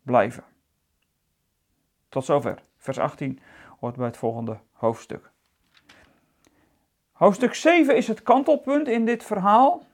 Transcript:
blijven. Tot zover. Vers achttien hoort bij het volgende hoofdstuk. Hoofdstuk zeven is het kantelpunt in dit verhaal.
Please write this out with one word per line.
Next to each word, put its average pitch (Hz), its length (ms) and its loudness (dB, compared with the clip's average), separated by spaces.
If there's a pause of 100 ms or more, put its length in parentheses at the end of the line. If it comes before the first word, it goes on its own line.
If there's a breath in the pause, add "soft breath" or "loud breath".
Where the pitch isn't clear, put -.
blijven. 120 420 -2 (1700)
Tot 135 160 -6
zover. 120 380 -2 (140)
Vers - 220 -10
achttien 143 400 -6 (400 soft breath)
hoort 120 160 -10
bij 127 100 -6
het 117 120 -8
volgende 113 400 -8 (140)
hoofdstuk. - 600 -8 (1800 soft breath)
Hoofdstuk 208 420 2
zeven 302 420 4
is 247 120 0
het 220 160 -8
kantelpunt 285 640 0
in 226 180 -2
dit 226 180 -4
verhaal. 220 580 2 (120)